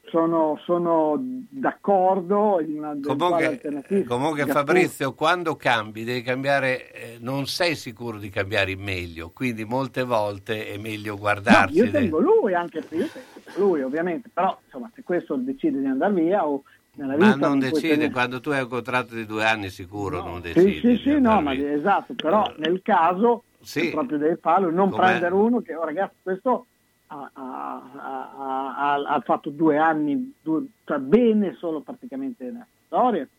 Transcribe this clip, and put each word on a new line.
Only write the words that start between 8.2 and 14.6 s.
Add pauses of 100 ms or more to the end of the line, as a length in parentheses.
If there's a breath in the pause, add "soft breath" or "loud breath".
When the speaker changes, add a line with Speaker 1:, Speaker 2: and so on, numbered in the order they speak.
Speaker 2:
cambiare
in
meglio,
quindi
molte
volte
è
meglio
guardarsi
Speaker 1:
No,
io
Speaker 2:
de-
Speaker 1:
tengo
lui,
anche
se
io
tengo
lui
ovviamente,
però